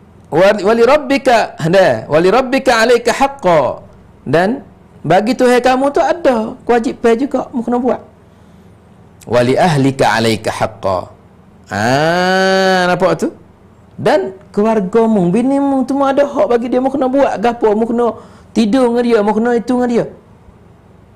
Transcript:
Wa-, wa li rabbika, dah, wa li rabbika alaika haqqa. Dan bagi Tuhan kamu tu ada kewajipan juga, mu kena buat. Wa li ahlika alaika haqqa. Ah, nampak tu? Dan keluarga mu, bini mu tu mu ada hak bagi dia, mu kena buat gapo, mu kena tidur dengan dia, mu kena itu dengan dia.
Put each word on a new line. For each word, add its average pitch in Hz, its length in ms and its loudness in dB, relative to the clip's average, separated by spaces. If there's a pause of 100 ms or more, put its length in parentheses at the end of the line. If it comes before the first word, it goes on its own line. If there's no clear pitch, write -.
(280)
Wa-, 196 320 2
wa 196 160 0
li 233 80 4
rabbika, 262 800 2
dah, 165 460 2
wa 151 100 2
li 180 80 2
rabbika 247 560 0
alaika 233 300 2
haqqa. 170 680 0 (460)
Dan 185 400 -2 (340)
bagi 208 320 0
Tuhan 247 320 2
kamu 262 320 0
tu 359 80 2
ada 269 640 -2
kewajipan 233 500 0
juga, 254 400 -4
mu 233 80 -6
kena 240 160 -4
buat. 240 200 -2 (1200)
Wa 120 160 0
li 123 160 2
ahlika 135 640 0
alaika 110 320 -2
haqqa. 98 460 -4 (720)
Ah, 180 1160 0
nampak 175 260 0
tu? - 160 -4 (640)
Dan 294 400 -2 (160)
keluarga 220 560 0
mu, 185 240 2
bini 247 240 0
mu 277 320 0
tu 269 80 -2
mu 277 80 0
ada 269 240 2
hak 233 220 -2
bagi 240 180 -2
dia, 247 160 0
mu 262 80 -2
kena 262 160 -2
buat 254 320 0
gapo, 233 320 0
mu 226 160 -2
kena 233 240 -2 (400)
tidur 233 380 2
dengan 240 160 0
dia, 233 180 2
mu 214 80 0
kena 233 240 0
itu 233 160 -4
dengan 247 160 -2
dia. 226 160 -2 (1120)